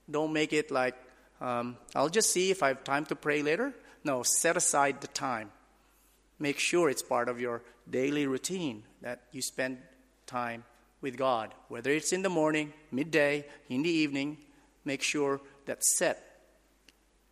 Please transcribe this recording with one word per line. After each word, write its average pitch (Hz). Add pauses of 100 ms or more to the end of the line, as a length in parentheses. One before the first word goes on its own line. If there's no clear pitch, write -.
(100)
Don't 156
make 151
it 151
like, 127 (440)
um, 120 (180)
"I'll 135
just 208
see 185
if 185
I 139
have 131
time 139
to 156
pray 151
later." 202 (300)
No, 131
set 170
aside 143
the -
time. 113 (880)
Make 143
sure 170
it's 131
part 120
of 120
your 120 (260)
daily 139
routine 131 (160)
that 123 (100)
you 131
spend 131 (440)
time 120 (360)
with 131
God. 120 (160)
Whether 120
it's 151
in 185
the 196
morning, 156 (180)
midday, 147 (240)
in 127
the 175
evening, 151 (460)
make 139
sure 139 (260)
that's -
set. - (920)